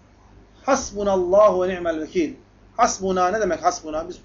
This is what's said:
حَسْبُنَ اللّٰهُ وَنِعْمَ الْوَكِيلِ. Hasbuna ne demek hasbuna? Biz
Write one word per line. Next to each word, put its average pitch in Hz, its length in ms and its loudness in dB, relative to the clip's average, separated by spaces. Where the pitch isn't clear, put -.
حَسْبُنَ 208 440 -2
اللّٰهُ 190 420 4
وَنِعْمَ 180 280 -4
الْوَكِيلِ. 156 440 -4
Hasbuna 190 540 0
ne 220 100 -2
demek 170 220 -2
hasbuna? 165 460 -4
Biz 175 160 -14